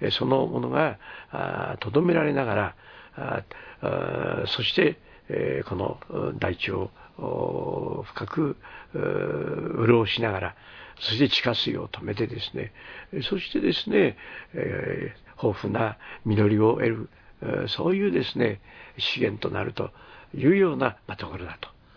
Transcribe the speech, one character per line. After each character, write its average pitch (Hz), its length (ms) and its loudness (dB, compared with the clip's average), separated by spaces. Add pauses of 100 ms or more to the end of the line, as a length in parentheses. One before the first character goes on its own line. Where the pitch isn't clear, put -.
え - 80 0
ー、 - 20 2
そ - 160 0
の 131 200 4
も 123 140 -2
の 123 100 -2
が、 131 280 2 (320)
あ 92 480 -4
ー、 - 120 -6
留 175 180 6
め 175 60 6
ら 160 100 4
れ 147 80 2
な 139 120 2
が 110 100 0
ら、 98 200 0 (420)
あ - 260 -4 (400)
ー、 - 40 -2
あ - 580 0
ー、 - 20 -2
そ - 160 -2
し - 100 0
て、 165 260 4 (300)
え - 360 0
ー、 - 40 -10
こ 95 80 -4
の、 - 320 -2
う - 240 -2
ん、 - 60 -8
大 92 180 0
地 - 140 -4
を、 98 200 -4 (280)
お、 - 840 -2
深 - 220 -8
く、 151 300 -2 (380)
う - 40 -4
ー、 - 880 0
潤 117 200 8
し 117 160 -2
な 113 100 2
が 95 80 -2
ら、 92 140 -4 (460)
そ - 120 -2
し 110 60 0
て 135 100 6
地 - 140 2
下 120 120 2
水 - 220 -2
を 90 120 -6
止 - 140 -12
め 104 120 -4
て 113 120 0
で - 140 -8
す - 160 -8
ね、 - 160 -6 (400)
え 185 60 -4
ー、 - 40 -4
そ - 160 -2
し - 140 -6
て - 80 2
で - 120 4
す - 180 -2
ね、 196 260 4 (380)
え - 600 -4
ー、 - 320 -8
豊 104 160 0
富 101 120 -2
な 107 240 0 (260)
実 107 240 6
り 107 100 6
を 110 160 6
得 - 140 2
る、 113 220 -4 (320)
え - 20 -8 (220)
ー、 - 20 -6
そ 156 220 0
う 190 60 2
い 202 120 2
う - 20 2
で 156 140 2
す - 140 -6
ね、 113 220 2 (360)
資 - 240 -2
源 104 280 0
と - 60 -2
な 98 80 -2
る 104 100 -4
と - 180 -6 (440)
い 139 120 0
う 180 100 8
よ 185 180 4
う - 20 -2
な、 127 200 0 (100)
ま - 80 -8
あ、 - 20 -8
と 92 100 -10
こ 90 120 -10
ろ 90 60 -10
だ - 160 -12
と。 - 80 -14 (280)